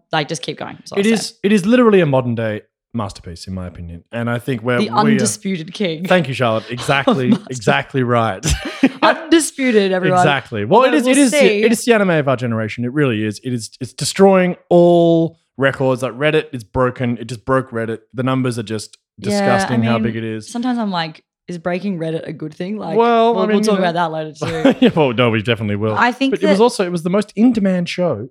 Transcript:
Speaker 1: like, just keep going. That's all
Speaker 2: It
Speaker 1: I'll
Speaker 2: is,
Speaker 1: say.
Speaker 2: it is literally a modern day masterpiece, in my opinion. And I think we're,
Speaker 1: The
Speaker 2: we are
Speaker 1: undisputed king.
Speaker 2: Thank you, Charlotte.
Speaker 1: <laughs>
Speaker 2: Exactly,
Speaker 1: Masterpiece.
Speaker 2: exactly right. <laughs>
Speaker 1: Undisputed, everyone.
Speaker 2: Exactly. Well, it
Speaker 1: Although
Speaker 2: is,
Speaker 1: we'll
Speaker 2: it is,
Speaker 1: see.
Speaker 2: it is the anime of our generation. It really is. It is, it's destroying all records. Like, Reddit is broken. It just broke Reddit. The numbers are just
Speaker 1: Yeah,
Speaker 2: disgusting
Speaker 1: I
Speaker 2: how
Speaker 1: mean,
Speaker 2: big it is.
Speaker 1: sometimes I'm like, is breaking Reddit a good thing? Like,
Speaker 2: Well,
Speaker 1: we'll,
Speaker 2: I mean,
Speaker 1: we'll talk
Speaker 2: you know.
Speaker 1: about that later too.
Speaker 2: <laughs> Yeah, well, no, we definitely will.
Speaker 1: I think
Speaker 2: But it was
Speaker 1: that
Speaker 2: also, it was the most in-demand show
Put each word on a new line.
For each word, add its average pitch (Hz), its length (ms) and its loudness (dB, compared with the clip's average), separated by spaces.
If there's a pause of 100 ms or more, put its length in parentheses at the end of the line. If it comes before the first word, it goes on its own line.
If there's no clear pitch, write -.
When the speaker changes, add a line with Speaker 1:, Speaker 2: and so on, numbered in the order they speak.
(120)
Speaker 1:
like, 156 180 -2
just 160 120 -8
keep - 160 -10
going. - 200 -12
That's - 160 -18
all - 40 -4
Speaker 2:
It 202 80 0
Speaker 1:
I'll 226 80 2
Speaker 2:
is, 208 140 -4
Speaker 1:
say. - 160 -16
Speaker 2:
it 202 80 2
is 196 160 2
literally 226 320 6
a 175 80 4
modern 131 280 0
day 110 260 -4 (320)
masterpiece, 95 540 -8
in 95 60 -10
my 92 140 -8
opinion. 85 460 -16
And 117 160 -4
I 120 100 -2
think 113 240 -6
we're, 123 140 0
Speaker 1:
The - 80 0
Speaker 2:
we - 40 -6
are - 100 0
Speaker 1:
undisputed 160 720 0
king. 170 340 -6
Speaker 2:
Thank 175 220 2
you, 135 40 -4
Charlotte. 110 340 0
Speaker 1:
<laughs> - 40 -10
Speaker 2:
Exactly, 135 600 0
Speaker 1:
Masterpiece. - 260 -2
Speaker 2:
exactly 139 460 -2
right. 113 420 0 (340)
<laughs> - 220 0
Speaker 1:
Undisputed, 294 880 2
everyone. 185 280 2
Speaker 2:
Exactly. 135 460 0
Well, 202 180 4
it - 40 4
Speaker 1:
Although 302 100 2
Speaker 2:
is, 254 60 2
Speaker 1:
we'll 254 80 2
Speaker 2:
it 269 60 4
is, 277 140 4
Speaker 1:
see. 214 320 4
Speaker 2:
it 233 80 4
is 233 120 -2
the 240 100 4
anime 202 180 2
of 151 160 2
our 135 100 2
generation. 113 480 -4
It 123 80 -6
really 127 300 0
is. 107 200 -4
It 127 100 -4
is, 117 260 -8
it's 127 140 -12
destroying 185 600 2 (140)
all 170 680 4 (200)
records. 131 440 0
Like, 123 120 -4
Reddit 151 400 -2
is 123 100 -10
broken. 123 540 -2
It 117 80 -12
just 117 200 -12
broke 131 260 0
Reddit. 113 280 -6 (140)
The 123 100 -6
numbers 127 340 -2
are 120 60 -8
just 104 340 -10 (200)
Speaker 1:
Yeah, 190 140 -8
Speaker 2:
disgusting 196 500 0
Speaker 1:
I 113 40 0
Speaker 2:
how 117 100 2
Speaker 1:
mean, 110 80 -2
Speaker 2:
big 110 120 -4
it 113 80 -6
is. 110 260 -8
Speaker 1:
sometimes 240 300 -6
I'm 214 120 -4
like, 165 320 -8 (240)
is 175 120 -10
breaking 180 400 -4
Reddit 160 280 -6
a 156 60 -10
good 156 200 -12
thing? 196 240 -10
Like, 190 200 -4
Speaker 2:
Well, 233 380 4
Speaker 1:
we'll, 190 80 0
Speaker 2:
I 214 40 -2
mean, 214 100 0
Speaker 1:
we'll 208 60 2
talk 214 140 2
Speaker 2:
you 190 60 0
know. 175 60 2
Speaker 1:
about 165 220 -2
that - 0 -
later 160 640 -2
too. - 60 -4
Speaker 2:
<laughs> 262 60 4
Yeah, 214 100 6
well, 147 160 2
no, 120 180 2
we 110 140 0
definitely 104 320 -2
will. 107 200 -2
Speaker 1:
I 240 160 2
think 269 220 -2
Speaker 2:
But - 80 -2
it - 60 0
was 196 100 4
Speaker 1:
that 208 60 6
Speaker 2:
also, 240 220 2
it 180 60 -6
was 175 120 -4
the 175 80 -2
most 202 240 0
in-demand 196 520 2
show 135 440 -2